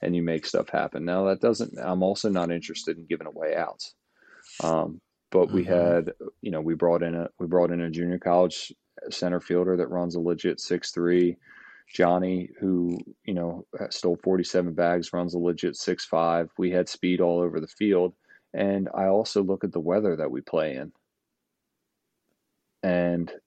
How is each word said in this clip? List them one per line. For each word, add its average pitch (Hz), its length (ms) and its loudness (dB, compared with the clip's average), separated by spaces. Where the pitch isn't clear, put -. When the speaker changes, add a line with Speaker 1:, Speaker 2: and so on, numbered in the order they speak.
Speaker 1:
and 87 140 0
you 87 80 2
make 80 240 -2
stuff 87 220 -2
happen. 78 360 -4
Now, 92 200 0
that 95 160 0
doesn't, 117 360 0
I'm 92 240 -2
also 98 280 0
not 90 200 0
interested 82 480 -6
in 85 80 -18
giving 80 220 -4
away 78 280 -4
outs. - 380 -6
Um, 80 360 0
but 90 220 4
we 95 120 2
Speaker 2:
Mm-hmm. 92 80 -2
Speaker 1:
had, 87 420 2
you 107 80 -6
know, 80 100 -4
we 80 140 -2
brought 85 300 2
in 85 100 -2
a, 85 240 -4
we 90 80 -6
brought 87 240 4
in 87 120 -2
a 82 100 -4
junior 87 260 -2
college 90 560 2
center 90 280 -2
fielder 90 380 0
that 87 120 0
runs 87 260 -4
a 85 40 -2
legit 85 400 -2
six - 320 -4
three. 87 460 2
Johnny, 90 560 2
who, 87 380 0
you 101 120 -4
know, 87 320 -4
stole 87 320 0
forty-seven 90 500 2
bags, 87 400 0
runs 87 220 -2
a 87 40 -2
legit 85 360 0
six - 280 -4
five. 85 540 2
We 92 140 0
had 90 180 2
speed 90 320 0
all 87 180 4
over 82 200 0
the 80 80 -8
field. 92 480 2
And 98 360 0
I 95 140 0
also 101 380 2
look 95 200 -2
at 92 80 -2
the 85 80 -4
weather 90 360 0
that 76 160 -2
we 67 100 -6
play 78 360 -2
in. 73 140 -12
And, 87 480 2